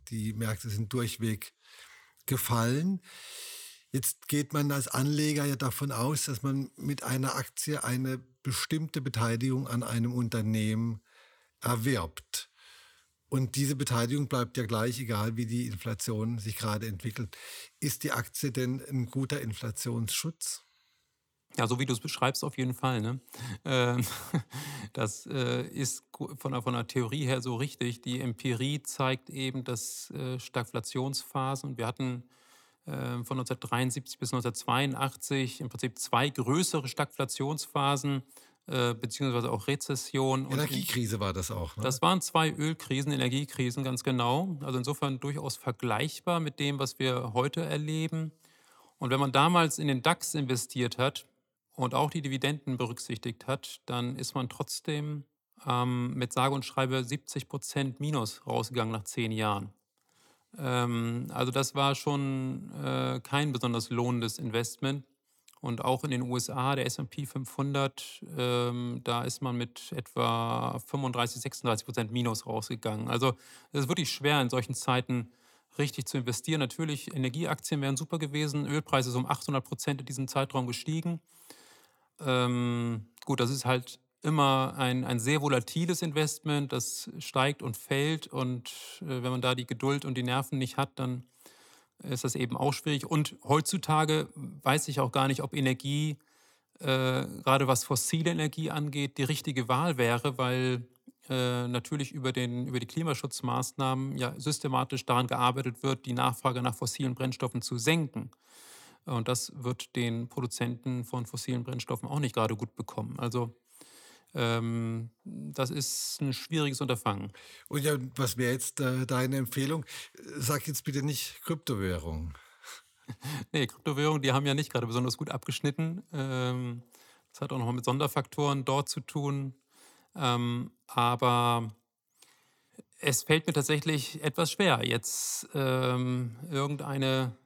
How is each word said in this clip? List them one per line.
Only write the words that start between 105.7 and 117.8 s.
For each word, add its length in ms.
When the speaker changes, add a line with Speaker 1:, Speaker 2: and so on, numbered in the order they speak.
Speaker 2:
wird, 220
die 80
Nachfrage 480
nach 140
fossilen 400
Brennstoffen 460
zu 160
senken. 520
Und 240
das 260
wird 400
den 320
Produzenten 800
von 200
fossilen 380
Brennstoffen 460
auch 100
nicht 160
gerade 220
gut 180
bekommen. 440
Also, 360
ähm, 760
das 460
ist 500
ein 140
schwieriges 480
Unterfangen. 500
Speaker 1:
Und 160